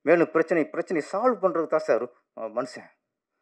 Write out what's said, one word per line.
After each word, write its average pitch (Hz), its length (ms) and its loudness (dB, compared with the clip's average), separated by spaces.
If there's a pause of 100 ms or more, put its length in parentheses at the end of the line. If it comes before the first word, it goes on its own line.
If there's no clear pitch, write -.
மேலும் 160 260 4
பிரச்சனை, 165 340 2
பிரச்சனை 165 360 -4
சால்வ் 214 400 0
பண்றதுக்கு 165 260 0
தான் 156 120 0
சார், 123 260 0 (300)
அஹ், 113 180 -10
மனுஷன். 120 340 -8 (540)